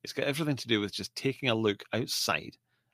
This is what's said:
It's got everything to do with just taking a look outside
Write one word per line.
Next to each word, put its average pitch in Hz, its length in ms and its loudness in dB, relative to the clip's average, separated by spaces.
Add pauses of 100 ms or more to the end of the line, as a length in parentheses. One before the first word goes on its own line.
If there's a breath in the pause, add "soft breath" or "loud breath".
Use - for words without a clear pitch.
It's - 100 -12
got 139 140 0
everything 147 300 0
to - 100 -8
do 110 120 4
with 101 140 0
just - 220 -8
taking 135 340 -2
a 113 60 4
look 107 360 2
outside - 640 -2 (380)